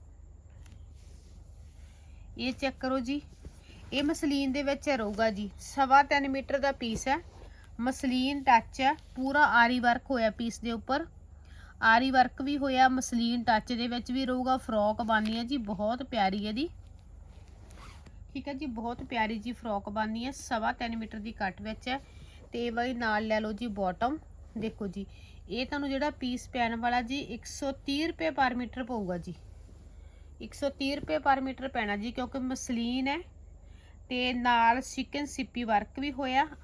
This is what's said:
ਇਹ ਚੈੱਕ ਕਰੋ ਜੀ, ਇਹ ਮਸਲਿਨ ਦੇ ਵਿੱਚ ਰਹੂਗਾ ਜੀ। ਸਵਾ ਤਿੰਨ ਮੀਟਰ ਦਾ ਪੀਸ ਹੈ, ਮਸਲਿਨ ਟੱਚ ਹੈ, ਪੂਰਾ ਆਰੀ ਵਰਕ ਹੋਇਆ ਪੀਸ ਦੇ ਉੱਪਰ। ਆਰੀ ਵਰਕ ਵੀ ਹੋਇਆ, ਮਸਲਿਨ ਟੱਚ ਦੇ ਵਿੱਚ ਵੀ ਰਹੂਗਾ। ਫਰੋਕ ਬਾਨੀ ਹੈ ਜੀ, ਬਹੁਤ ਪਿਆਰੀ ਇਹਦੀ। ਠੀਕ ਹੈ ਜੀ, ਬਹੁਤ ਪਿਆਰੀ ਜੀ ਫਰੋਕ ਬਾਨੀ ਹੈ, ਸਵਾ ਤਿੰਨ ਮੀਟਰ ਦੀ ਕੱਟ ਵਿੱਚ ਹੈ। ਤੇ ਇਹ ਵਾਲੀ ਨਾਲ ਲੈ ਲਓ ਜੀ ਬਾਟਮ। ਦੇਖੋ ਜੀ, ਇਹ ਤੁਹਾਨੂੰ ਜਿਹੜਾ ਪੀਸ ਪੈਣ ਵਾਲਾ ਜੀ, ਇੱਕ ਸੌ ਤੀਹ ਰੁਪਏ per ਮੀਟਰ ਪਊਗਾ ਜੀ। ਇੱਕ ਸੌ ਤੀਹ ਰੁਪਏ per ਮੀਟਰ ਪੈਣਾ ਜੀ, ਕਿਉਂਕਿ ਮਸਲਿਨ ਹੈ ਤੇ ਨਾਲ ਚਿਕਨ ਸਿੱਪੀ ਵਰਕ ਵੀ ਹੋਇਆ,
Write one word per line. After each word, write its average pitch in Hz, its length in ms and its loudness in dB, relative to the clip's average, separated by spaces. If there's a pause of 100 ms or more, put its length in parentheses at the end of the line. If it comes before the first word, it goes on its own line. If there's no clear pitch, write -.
(2500)
ਇਹ 240 160 -4
ਚੈੱਕ 262 260 -4
ਕਰੋ 262 200 0
ਜੀ, 269 220 -2 (720)
ਇਹ 277 100 0
ਮਸਲਿਨ 285 480 0
ਦੇ 285 120 0
ਵਿੱਚ 277 260 -2
ਰਹੂਗਾ 226 400 2
ਜੀ। 208 200 -4 (100)
ਸਵਾ 269 440 6
ਤਿੰਨ 277 240 2
ਮੀਟਰ 269 320 0
ਦਾ 277 120 2
ਪੀਸ 233 360 -4
ਹੈ, 269 100 4 (640)
ਮਸਲਿਨ 262 640 0
ਟੱਚ 240 380 6
ਹੈ, 269 120 6 (220)
ਪੂਰਾ 269 280 4 (120)
ਆਰੀ 240 240 8
ਵਰਕ 240 320 2
ਹੋਇਆ 226 200 4
ਪੀਸ 233 280 -4
ਦੇ 233 120 -4
ਉੱਪਰ। 254 340 -2 (760)
ਆਰੀ 233 300 8
ਵਰਕ 254 300 6
ਵੀ 285 160 0
ਹੋਇਆ, 262 320 6
ਮਸਲਿਨ 240 540 2
ਟੱਚ 220 300 4
ਦੇ 240 140 0
ਵਿੱਚ 240 240 -4
ਵੀ 262 140 0
ਰਹੂਗਾ। 254 320 2
ਫਰੋਕ 214 440 2
ਬਾਨੀ 220 360 2
ਹੈ 233 60 -2
ਜੀ, 262 140 -2
ਬਹੁਤ 214 460 -2
ਪਿਆਰੀ 202 420 2
ਇਹਦੀ। 226 220 -2 (1700)
ਠੀਕ 269 140 -8
ਹੈ 277 60 -4
ਜੀ, 269 120 -6
ਬਹੁਤ 233 380 -4
ਪਿਆਰੀ 226 360 0
ਜੀ 233 120 -6
ਫਰੋਕ 214 380 -4
ਬਾਨੀ 220 360 -2
ਹੈ, 277 60 -4
ਸਵਾ 233 400 -2
ਤਿੰਨ 233 240 -4
ਮੀਟਰ 220 240 -8
ਦੀ 220 120 -8
ਕੱਟ 196 300 -4
ਵਿੱਚ 214 260 -8
ਹੈ। 262 120 -2 (520)
ਤੇ 240 140 -2
ਇਹ 240 60 -2
ਵਾਲੀ 240 220 0
ਨਾਲ 220 340 0
ਲੈ 214 120 2
ਲਓ 214 120 -2
ਜੀ 214 160 -4
ਬਾਟਮ। 208 500 0 (400)
ਦੇਖੋ 220 300 -4
ਜੀ, 196 180 -8 (440)
ਇਹ 233 160 -2
ਤੁਹਾਨੂੰ 285 240 -2
ਜਿਹੜਾ 269 200 0
ਪੀਸ 247 400 -4
ਪੈਣ 233 260 0
ਵਾਲਾ 240 260 2
ਜੀ, 254 180 -4
ਇੱਕ 226 260 -8
ਸੌ - 260 -4 (140)
ਤੀਹ 285 220 0
ਰੁਪਏ 330 220 -2
per 262 260 2
ਮੀਟਰ 247 280 -6
ਪਊਗਾ 208 340 -4
ਜੀ। 175 160 -8 (1080)
ਇੱਕ 220 120 -14
ਸੌ 285 160 -2
ਤੀਹ 277 260 -2
ਰੁਪਏ 311 220 -2
per 269 240 4
ਮੀਟਰ 262 260 -6
ਪੈਣਾ 208 300 -2
ਜੀ, 220 140 -4
ਕਿਉਂਕਿ 247 280 -4
ਮਸਲਿਨ 254 680 -2
ਹੈ 285 100 0 (920)
ਤੇ 254 240 0
ਨਾਲ 240 480 6
ਚਿਕਨ 277 440 -6
ਸਿੱਪੀ 240 380 -6
ਵਰਕ 214 360 0
ਵੀ 285 120 -4
ਹੋਇਆ, 269 360 2 (160)